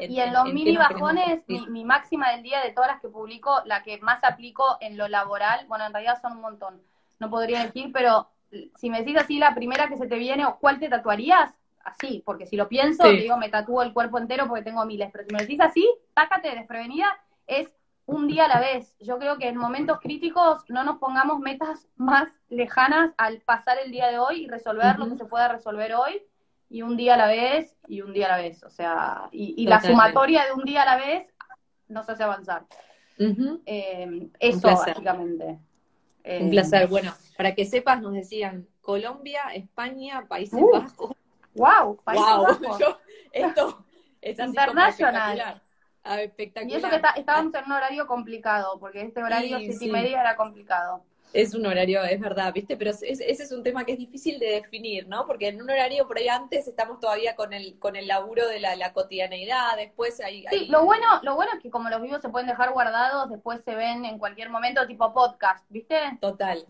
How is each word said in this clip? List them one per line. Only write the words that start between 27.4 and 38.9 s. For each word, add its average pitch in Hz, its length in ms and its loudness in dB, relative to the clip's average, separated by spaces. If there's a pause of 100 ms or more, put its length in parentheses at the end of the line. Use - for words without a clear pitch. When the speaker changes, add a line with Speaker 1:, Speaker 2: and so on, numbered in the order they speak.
Speaker 2:
y 196 160 -12
un 196 100 -14
día 196 140 0
a 185 100 2
la 180 60 -4
vez, 170 220 -10
o - 60 -20
sea, 165 640 -6
y, 208 240 -10
y 233 100 -2
la 214 120 10
Speaker 1:
Totalmente. 214 100 2 (220)
Speaker 2:
sumatoria 285 340 4
de 269 80 -2
un 262 120 -4
día 285 180 2
a - 20 6
la 262 140 4
vez 302 360 -4 (540)
nos 220 220 -10
hace 220 120 -6
avanzar. 190 440 -4 (520)
Speaker 1:
Ujú. 247 460 0
Speaker 2:
Eh, 190 420 -8
Speaker 1:
Un 175 340 -10
Speaker 2:
eso, 190 200 2
Speaker 1:
placer. 180 340 6
Speaker 2:
básicamente. 175 520 -4
Speaker 1:
Un 160 120 -10 (640)
Speaker 2:
Eh, 180 260 -2
Speaker 1:
placer. 190 380 4
Bueno, 190 260 -2 (240)
para 190 160 0
que 196 100 0
sepas, 247 380 0
nos 202 100 -8
decían 190 540 -8 (160)
Colombia, 269 580 -6 (140)